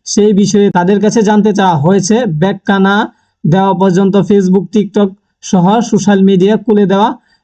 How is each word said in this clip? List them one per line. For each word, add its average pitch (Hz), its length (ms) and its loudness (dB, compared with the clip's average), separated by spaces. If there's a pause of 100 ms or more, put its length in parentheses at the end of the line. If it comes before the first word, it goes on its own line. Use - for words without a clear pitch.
সেই 214 280 0
বিষয়ে 202 380 2
তাদের 190 300 0
কাছে 214 220 0
জানতে 208 300 2
চাওয়া 190 240 0
হয়েছে। 190 500 0
ব্যাখ্যা 196 520 -2
না 196 340 0 (340)
দেওয়া 190 280 0
পর্যন্ত 190 420 0
Facebook, 196 560 0
TikTok 208 380 -2 (300)
সহ 196 400 0
সোশ্যাল 202 420 0
মিডিয়া 196 340 2
খুলে 208 300 0
দেওয়া 202 300 -2 (280)